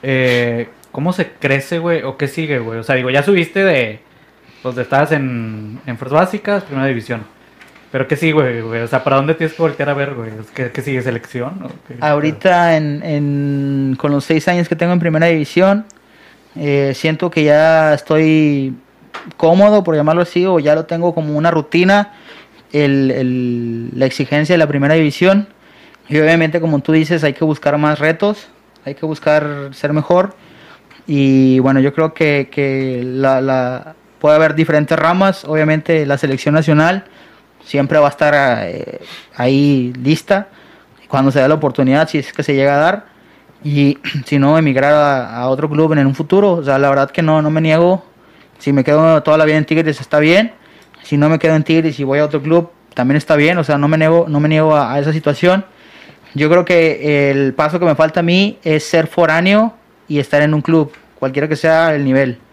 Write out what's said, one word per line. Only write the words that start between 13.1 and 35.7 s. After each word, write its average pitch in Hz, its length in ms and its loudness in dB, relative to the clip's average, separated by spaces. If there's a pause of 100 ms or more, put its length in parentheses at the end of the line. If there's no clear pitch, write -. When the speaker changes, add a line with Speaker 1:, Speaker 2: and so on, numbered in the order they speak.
Speaker 2:
con 143 140 -2
los 143 120 -2
seis 160 240 0
años 175 200 0
que - 80 -2
tengo 175 180 0
en 180 40 2
Primera 165 280 0
División, 180 580 2 (720)
eh, 139 380 -2
siento 160 360 -2
que 156 140 0
ya 156 500 4
estoy 151 800 0 (640)
cómodo, 196 480 4
por 170 100 -2
llamarlo 156 280 2
así, 175 240 -2
o 185 120 2
ya 147 160 2
lo 160 120 -4
tengo 170 280 -4
como 151 220 -4
una 160 140 0
rutina, 180 600 0 (600)
el, 139 380 2
el, 120 840 -4
la 131 120 0
exigencia 147 480 -2
de 170 40 2
la 156 80 4
Primera 143 280 0
División. 175 540 2 (600)
Y 147 100 -2
obviamente, 160 440 2
como 156 180 0
tú 156 120 -2
dices, 160 320 0
hay 143 100 0
que - 100 -4
buscar 147 320 -2
más 151 220 0
retos, 160 500 -2 (380)
hay 143 80 -10
que 151 100 -12
buscar 147 680 -2
ser 147 200 -4
mejor. 180 420 0 (720)
Y 135 520 4
bueno, 135 220 2
yo 139 120 0
creo 160 220 -2
que, 147 360 0
que 135 540 -4
la, 131 380 0
la, 131 520 -4 (240)
puede 151 180 4
haber 156 180 2
diferentes 156 440 0
ramas. 185 460 0
Obviamente 156 600 0